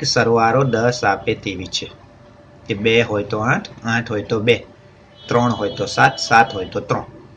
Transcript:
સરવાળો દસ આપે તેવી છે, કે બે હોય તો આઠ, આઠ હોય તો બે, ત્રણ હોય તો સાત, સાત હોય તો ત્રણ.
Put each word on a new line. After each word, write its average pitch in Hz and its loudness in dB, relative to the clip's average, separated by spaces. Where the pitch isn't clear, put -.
સરવાળો 113 4
દસ 117 0
આપે 98 -2
તેવી 95 -8
છે, - -8
કે 113 -4
બે 110 0
હોય 104 -2
તો 107 -2
આઠ, 190 -2
આઠ 117 -2
હોય 127 -4
તો 110 0
બે, 113 2
ત્રણ 120 2
હોય 104 -2
તો 101 -2
સાત, 139 4
સાત 117 6
હોય 92 -6
તો 101 -4
ત્રણ. - -4